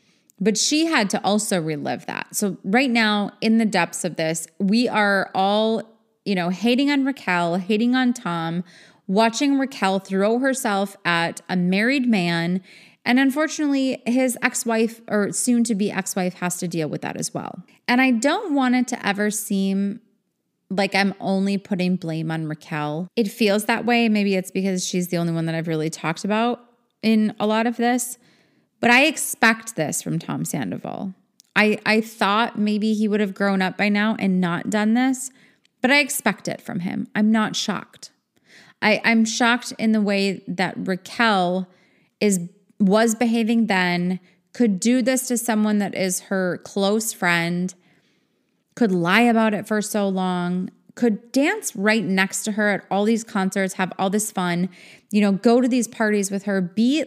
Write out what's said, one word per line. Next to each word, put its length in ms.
But 200
she 260
had 260
to 140
also 340
relive 460
that. 320
So 280
right 260
now, 400
in 160
the 80
depths 400
of 120
this, 300
we 300
are 460
all, 480
you 80
know, 160
hating 400
on 160
Raquel, 500
hating 380
on 180
Tom, 500
watching 520
Raquel 420
throw 380
herself 580
at 420
a 80
married 500
man. 540
And 120
unfortunately, 840
his 380
ex-wife 640
or 240
soon-to-be 580
ex-wife 440
has 240
to 100
deal 200
with 120
that 160
as 160
well. 300
And 160
I 80
don't 440
want 200
it 140
to 180
ever 240
seem 720
like 240
I'm 240
only 380
putting 400
blame 340
on 160
Raquel. 720
It 100
feels 380
that 220
way. 240
Maybe 240
it's 160
because 360
she's 220
the 80
only 160
one 140
that 80
I've 120
really 220
talked 380
about 360
in 380
a 60
lot 200
of 120
this. 400
But 120
I 160
expect 680
this 260
from 160
Tom 260
Sandoval. 720
I, 300
I 160
thought 560
maybe 340
he 160
would 120
have 120
grown 300
up 160
by 100
now 300
and 240
not 260
done 240
this, 380
but 100
I 100
expect 480
it 120
from 200
him. 340
I'm 180
not 240
shocked. 540
I, 240
I'm 180
shocked 540
in 140
the 100
way 440
that 300
Raquel 920
is, 200
was 360
behaving 540
then, 520
could 260
do 220
this 280
to 100
someone 400
that 160
is 260
her 380
close 560
friend, 600
could 160
lie 300
about 320
it 120
for 160
so 260
long, 600
could 380
dance 420
right 300
next 400
to 80
her 180
at 220
all 120
these 200
concerts, 500
have 240
all 100
this 220
fun, 380
you 100
know, 120
go 280
to 60
these 220
parties 420
with 140
her, 160
be, 460